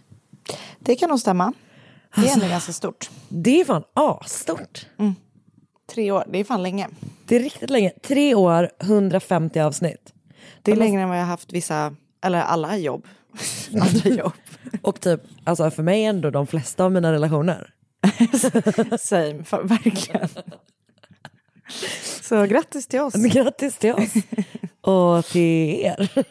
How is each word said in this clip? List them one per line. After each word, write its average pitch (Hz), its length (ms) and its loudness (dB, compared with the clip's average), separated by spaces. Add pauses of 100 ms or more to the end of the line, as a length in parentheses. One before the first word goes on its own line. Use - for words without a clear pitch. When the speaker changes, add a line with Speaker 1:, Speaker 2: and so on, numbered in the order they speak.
(800)
Speaker 1:
Det - 180 0
kan 339 120 0
nog 277 120 0
stämma. 190 320 0 (600)
Det 208 60 2
är - 20 6
Speaker 2:
Alltså, 277 180 4
Speaker 1:
ändå 190 80 0
ganska 175 240 -4
stort. - 380 -10 (180)
Speaker 2:
det 233 320 2
är - 40 4
fan 175 180 -2 (120)
asstort. - 920 -4 (120)
Speaker 1:
Mm. 202 160 0 (800)
Tre 214 180 -2
år, 196 220 0
det 180 60 -2
är 202 60 -2
fan 208 180 -4
länge. 185 260 -6 (380)
Speaker 2:
Det 233 100 2
är 240 40 6
riktigt 254 300 -8
länge. 208 200 2 (120)
Tre 285 320 2
år, 175 360 4 (100)
hundrafemtio 180 840 0
avsnitt. - 480 -4 (500)
Speaker 1:
Det - 100 2
är 214 40 4
Speaker 2:
De 226 40 2
Speaker 1:
längre 202 220 2
än 185 60 -2
vad 180 100 -2
jag 175 40 0
har 175 60 -2
haft - 240 -8
vissa, 151 420 -4 (300)
eller 180 160 2
alla 165 360 -2
jobb. 151 300 -6 (360)
<laughs> - 300 -10
Andra 202 380 2
jobb. 196 220 0 (500)
Speaker 2:
Och - 180 -4
typ, 170 200 0 (240)
alltså 160 260 0
för 156 120 -6
mig 202 220 2
ändå 185 260 0
de 139 160 -2
flesta 160 380 -4
av 185 80 2
mina 170 200 2
relationer. 156 580 0 (480)
Speaker 1:
<laughs> 233 140 4 (680)
Same, 156 440 -2
fa-, - 260 -4
verkligen. 190 600 0 (1900)
Så 208 240 2
grattis 269 400 0
till 254 140 -2
oss. 277 140 -4
Speaker 2:
<laughs> - 0 -
Grattis 240 640 2
till 220 160 2
oss. 214 180 0 (680)
Och 175 440 4
till 165 560 2
er. 190 280 0 (220)